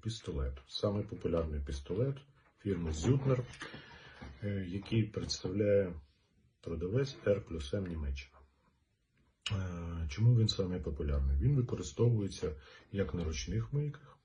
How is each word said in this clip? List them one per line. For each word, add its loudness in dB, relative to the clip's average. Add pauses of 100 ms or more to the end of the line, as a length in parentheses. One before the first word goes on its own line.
пістолет. -4 (140)
Самий 0
популярний 0
пістолет -2 (420)
фірми 0
Зютнер, 4 (1000)
е, -2
який 0
представляє 2 (680)
продавець -2 (120)
Р 2
плюс -6
М -2
Німеччина. -6 (1120)
Е, -4
чому 6
він 6
самий 0
популярний? 0
Він 4
використовується 0 (360)
як 0
на -2
ручних -2
мийках -4